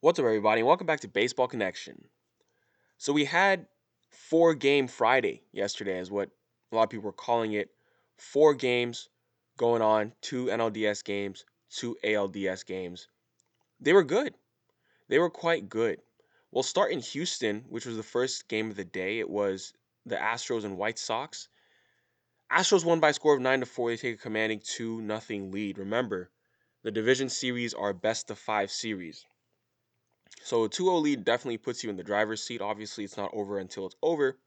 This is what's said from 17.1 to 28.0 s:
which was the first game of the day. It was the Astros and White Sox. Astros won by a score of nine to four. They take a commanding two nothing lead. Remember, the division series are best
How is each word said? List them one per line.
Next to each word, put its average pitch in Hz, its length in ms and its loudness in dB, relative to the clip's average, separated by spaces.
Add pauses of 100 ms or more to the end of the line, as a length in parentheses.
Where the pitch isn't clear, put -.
which 113 160 -10
was 113 140 -8
the 110 40 -8
first - 460 -4
game 110 220 -2
of 101 60 -10
the 98 80 -8
day. 95 340 -4
It 113 100 -4
was 98 460 -4 (320)
the 117 100 -6
Astros 113 480 -4
and 98 140 -6
White 110 200 -4
Sox. - 500 -8 (1000)
Astros 180 360 4
won 165 140 4
by 156 100 8
a - 20 0
score 147 220 4
of 135 80 2
nine 131 180 4
to 123 60 -2
four. 120 240 -2
They 113 80 -2
take 120 160 -4
a - 80 -16
commanding 110 420 -2
two 113 380 -6
nothing 104 480 -6
lead. 98 260 -6
Remember, 98 540 -4 (540)
the 113 60 -2
division 127 380 2
series 120 460 -4
are 101 180 -2
best 107 380 -4